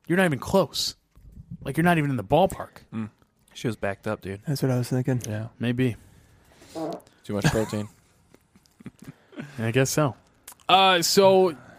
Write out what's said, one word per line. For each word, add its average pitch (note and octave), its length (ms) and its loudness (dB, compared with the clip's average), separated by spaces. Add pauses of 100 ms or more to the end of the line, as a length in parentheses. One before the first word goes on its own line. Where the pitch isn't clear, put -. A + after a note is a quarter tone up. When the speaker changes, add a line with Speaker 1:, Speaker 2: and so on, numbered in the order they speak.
Speaker 1:
you're E3+ 100 0
not F#3+ 80 2
even D3 140 0
close. - 560 -2 (680)
Like, C#3 140 -6
you're D#3+ 60 2
not F3 160 4
even C#3+ 100 0
in C3 80 -2
the G#2 60 -6
ballpark. D3 540 0 (140)
Speaker 2:
Mm. G#2+ 200 -8 (400)
Speaker 3:
She - 160 -10
was G#2+ 80 -4
backed G2 320 -6
up, G#2+ 140 -6
dude. G2 260 -10
Speaker 4:
That's C#3+ 140 -4
what C3+ 100 0
I B2 60 0
was B2 100 -4
thinking. B2+ 400 -2
Speaker 2:
Yeah. A2 200 -6 (100)
Speaker 1:
Maybe. A#2+ 400 -2 (1300)
Speaker 3:
Too G#2+ 80 -8
much G2+ 120 -2
protein. G#2+ 480 -2
<laughs> - 840 -20 (800)
Speaker 1:
I A2+ 120 -2
guess C3 180 2
so. D3 260 0 (520)
Uh, F#3 340 6
so, F#3+ 540 4 (240)